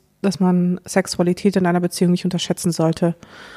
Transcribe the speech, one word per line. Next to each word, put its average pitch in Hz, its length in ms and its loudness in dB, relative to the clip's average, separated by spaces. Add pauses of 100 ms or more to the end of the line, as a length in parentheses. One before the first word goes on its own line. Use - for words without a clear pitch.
(220)
dass 196 180 -2
man 180 460 2
Sexualität 180 680 0
in 180 100 2
einer 175 140 2
Beziehung 175 320 0
nicht 175 120 0
unterschätzen 175 480 -2
sollte. 165 420 0 (420)